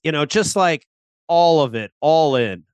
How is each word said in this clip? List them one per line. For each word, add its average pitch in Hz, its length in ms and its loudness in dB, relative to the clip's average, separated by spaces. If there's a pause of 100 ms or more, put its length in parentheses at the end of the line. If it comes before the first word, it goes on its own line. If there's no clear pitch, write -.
you 160 80 -2
know, 151 140 -2
just, 190 300 -2
like, 175 300 0 (420)
all 170 340 2
of 123 140 -2
it, 107 160 -8 (100)
all 151 340 2
in, 98 280 -4 (100)